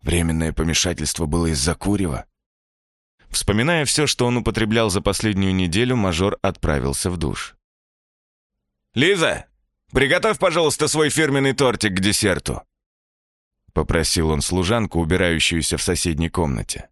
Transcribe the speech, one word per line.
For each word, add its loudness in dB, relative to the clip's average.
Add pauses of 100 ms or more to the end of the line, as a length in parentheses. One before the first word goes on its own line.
Временное 0
помешательство -2
было 0
из-за 0
курева?» -2 (1040)
Вспоминая 0
все, 0
что 0
он 2
употреблял 0
за 0
последнюю 0
неделю, 0
мажор 0
отправился -2
в -4
душ. -6 (1400)
«Лиза, 2 (460)
приготовь, 2
пожалуйста, 2
свой 2
фирменный 2
тортик 0
к 0
десерту», 0 (1080)
попросил 0
он 0
служанку, -2
убирающуюся 0
в -4
соседней -2
комнате. -4